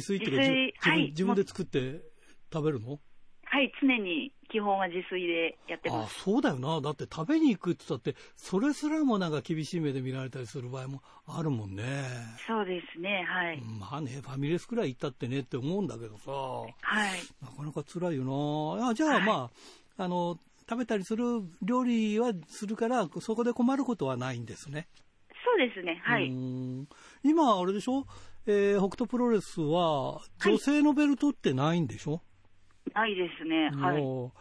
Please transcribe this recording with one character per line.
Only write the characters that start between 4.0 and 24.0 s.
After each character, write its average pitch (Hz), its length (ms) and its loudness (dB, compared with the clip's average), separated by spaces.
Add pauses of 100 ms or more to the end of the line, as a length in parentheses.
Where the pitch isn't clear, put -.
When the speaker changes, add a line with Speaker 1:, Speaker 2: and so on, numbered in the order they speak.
Speaker 2:
基 220 120 -2
本 202 180 2
は 190 80 0
自 175 160 -4
炊 180 240 -4
で 165 400 0
や 170 100 -8
っ - 40 -12
て - 100 -4
ま 113 160 -2
す。 - 140 -12
Speaker 1:
あ、 - 20 -12
そ 208 160 2
う - 20 2
だ 262 100 4
よ 131 100 -2
な。 156 200 0
だ 139 100 -2
っ 151 40 -4
て 127 180 -8
食 160 180 -4
べ 320 100 4
に 302 100 6
行 190 100 2
く 175 120 0
っ - 20 0
て - 140 -16
言 139 100 -2
っ - 20 -20
た - 100 -4
っ - 40 -2
て、 - 40 -20 (180)
そ - 240 -2
れ 285 120 4
す 302 160 -2
ら 311 160 2
も 233 140 4
な 175 120 0
ん - 20 -2
か 143 80 0
厳 156 240 -2
し 175 140 -4
い - 20 0
目 147 120 0
で 131 80 -2
見 131 120 -4
ら 131 100 -4
れ 131 80 -8
た 131 80 -10
り 123 80 -8
す 135 160 -8
る 123 80 -8
場 131 120 -8
合 131 40 -10
も 135 160 -10 (240)
あ 156 160 -6
る 156 80 0
も 110 160 -2
ん 95 80 -8
ね。 131 300 -4 (420)
Speaker 2:
そ 220 160 0
う - 20 -2
で 180 160 -4 (140)
す 165 60 -10
ね。 190 280 -2
は 180 240 -2
い。 143 80 -8
Speaker 1:
ま 110 360 -8
あ 156 40 -4
ね、 135 220 -6
フ - 60 -14
ァ 131 80 -8
ミ 139 120 -2
レ 170 100 2
ス - 80 -14
く 233 100 -6
ら 226 80 0
い 139 80 -2
行 - 40 -12
っ - 40 -18
た 151 80 -2
っ 127 40 -8
て - 140 -8
ね 131 140 -2
っ - 20 -2
て 135 140 -6
思 151 220 -2
う 208 40 0
ん 160 60 -2
だ 117 100 -8
け 117 80 -12
ど 107 120 -14
さ。 - 120 -12
Speaker 2:
は 127 380 -6
い。 190 760 -4
Speaker 1:
な 120 40 -12
か 135 160 -14
な 151 80 -8
か 151 100 -6
辛 175 300 -4
い 143 40 -2
よ 147 640 -2
な。 240 120 0
あ、 220 40 0
じ 294 80 0
ゃ 311 40 4
あ、 285 80 4
Speaker 2:
は 220 40 6
い。 185 60 2
Speaker 1:
ま 151 260 2 (480)
あ、 190 60 -4
あ - 40 -2
の、 175 300 0 (300)
食 233 100 -4
べ 247 80 -2
た 220 100 0
り 190 60 0
す 220 140 -4
る 240 80 0 (380)
料 247 200 2
理 220 380 4
は 240 120 2 (140)
す - 180 -12
る 202 120 -4
か 226 100 0
ら、 226 220 2 (120)
そ 220 140 -2
こ 233 80 2
で 233 100 2
困 254 220 4
る 269 100 2
こ 240 120 0
と 139 100 -2